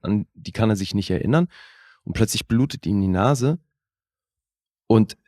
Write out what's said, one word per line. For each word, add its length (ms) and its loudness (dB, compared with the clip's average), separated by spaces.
an 320 -2
die 180 -14
kann 180 2
er 60 2
sich 180 -6
nicht 160 -2
erinnern. 380 0
Und 80 -8
plötzlich 340 -2
blutet 400 -2
ihm 140 0
die 80 0
Nase. 500 0
Und 300 4